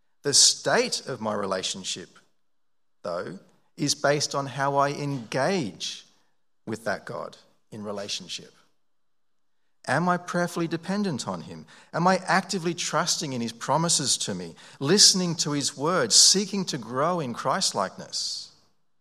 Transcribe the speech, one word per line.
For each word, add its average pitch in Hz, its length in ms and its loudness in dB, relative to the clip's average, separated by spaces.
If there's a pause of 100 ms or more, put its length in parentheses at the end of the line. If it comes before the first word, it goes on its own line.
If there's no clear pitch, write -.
(240)
The 143 100 0
state - 720 4
of 123 140 -6
my 110 120 -2
relationship, 95 760 -4 (960)
though, 98 360 -6 (380)
is 143 180 0
based 143 400 0
on 139 100 -2
how 139 300 -2
I 139 140 4
engage 143 1160 -4 (600)
with 110 160 -6
that 98 220 -4
God 82 320 -10 (340)
in 110 100 -12
relationship. 101 720 -8 (1300)
Am 156 220 2
I 180 80 2
prayerfully 175 540 -2
dependent 175 580 -4
on - 140 -6
him? 82 240 -14 (280)
Am 165 140 2
I 185 180 4
actively 175 480 0
trusting 160 600 -2
in 120 80 -4
his 117 100 -4
promises 156 680 0
to - 140 -4
me, 87 220 -8 (240)
listening 180 560 6
to 156 160 -2
his 143 240 -2
words, 143 400 2
seeking 196 500 6
to 160 120 -4
grow 135 420 -2
in 123 140 -4
Christ-likeness? - 1200 -4 (480)